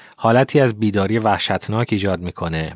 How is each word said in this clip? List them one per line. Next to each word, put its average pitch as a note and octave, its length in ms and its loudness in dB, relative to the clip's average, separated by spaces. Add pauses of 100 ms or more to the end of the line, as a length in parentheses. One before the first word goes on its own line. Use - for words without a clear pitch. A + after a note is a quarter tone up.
(180)
حالتی B2+ 420 4
از A#2 200 2
بیداری G#2 400 0
وحشتناک G#2+ 720 -2
ایجاد F#2+ 280 -2
می‌کنه E2 560 -6